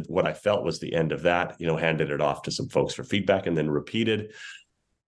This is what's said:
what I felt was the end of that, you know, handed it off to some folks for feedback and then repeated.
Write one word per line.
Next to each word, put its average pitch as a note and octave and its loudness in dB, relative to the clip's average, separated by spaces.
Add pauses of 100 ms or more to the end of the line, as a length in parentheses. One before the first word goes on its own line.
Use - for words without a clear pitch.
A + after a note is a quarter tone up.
what E2+ 2
I D#2 0
felt - 0
was D#2+ -2
the - -6
end D#2+ 2
of D2 -4
that, F2 2
you E2+ -2
know, D#2+ 2
handed D#2+ 2
it C#2+ -2
off D2 0
to D#2+ -6
some - -6
folks - 0
for - -10
feedback F#2+ 2
and E2+ 0
then D2+ 0
repeated. G#2+ -2 (760)